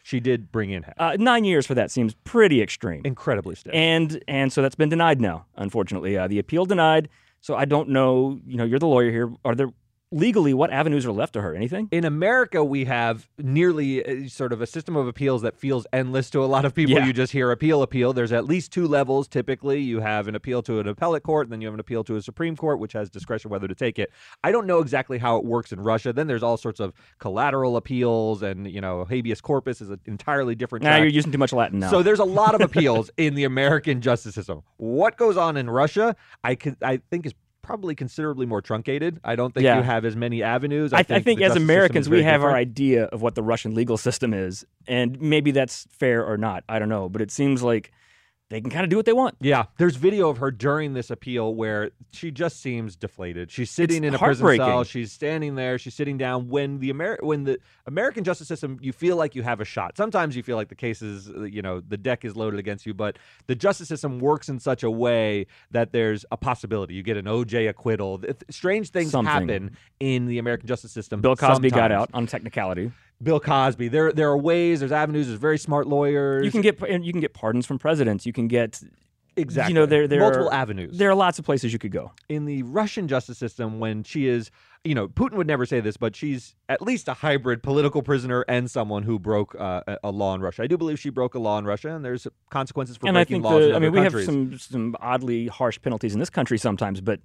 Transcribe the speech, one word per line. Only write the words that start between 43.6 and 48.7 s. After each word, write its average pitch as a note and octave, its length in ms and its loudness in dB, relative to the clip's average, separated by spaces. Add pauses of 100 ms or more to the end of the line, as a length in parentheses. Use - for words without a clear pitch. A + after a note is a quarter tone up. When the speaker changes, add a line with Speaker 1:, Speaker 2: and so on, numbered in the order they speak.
Speaker 2:
legal A#2 220 2
system A#2+ 360 -2
is, F#2+ 320 -6 (220)
and B2 340 -2
maybe D3+ 300 2
that's C3 400 0
fair A#2+ 340 0
or G#2+ 120 -2
not. G#2+ 300 -4
I A2 120 -4
don't G#2+ 100 -2
know, G2 200 -4
but A2 120 -6
it G2+ 100 -4
seems C#3 300 0
like A#2+ 300 0 (600)
they A2 100 -8
can A#2+ 100 -6